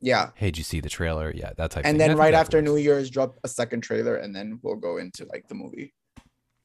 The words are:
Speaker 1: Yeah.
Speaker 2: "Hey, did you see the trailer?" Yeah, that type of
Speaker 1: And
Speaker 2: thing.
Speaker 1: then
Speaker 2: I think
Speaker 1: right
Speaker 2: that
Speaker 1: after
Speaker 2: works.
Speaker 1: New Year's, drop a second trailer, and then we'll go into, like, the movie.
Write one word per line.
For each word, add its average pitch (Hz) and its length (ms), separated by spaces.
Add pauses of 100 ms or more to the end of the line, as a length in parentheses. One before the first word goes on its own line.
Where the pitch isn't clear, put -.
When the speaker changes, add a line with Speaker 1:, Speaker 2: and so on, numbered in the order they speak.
Speaker 1:
Yeah. 110 300
Speaker 2:
"Hey, 104 140
did 85 100
you 82 60
see - 160
the 76 100
trailer?" 78 420
Yeah, - 260
that 80 140
type - 120
of - 20
Speaker 1:
And 151 80
Speaker 2:
thing. 151 60
Speaker 1:
then 156 100
Speaker 2:
I 156 40
think 151 60
Speaker 1:
right 156 120
Speaker 2:
that 160 100
Speaker 1:
after 160 160
Speaker 2:
works. 151 80
Speaker 1:
New 147 120
Year's, 143 340
drop 131 320
a - 40
second 120 340
trailer, 113 340
and 101 200
then 107 280
we'll 92 120
go 87 220
into, 92 280
like, - 220
the - 80
movie. - 380 (720)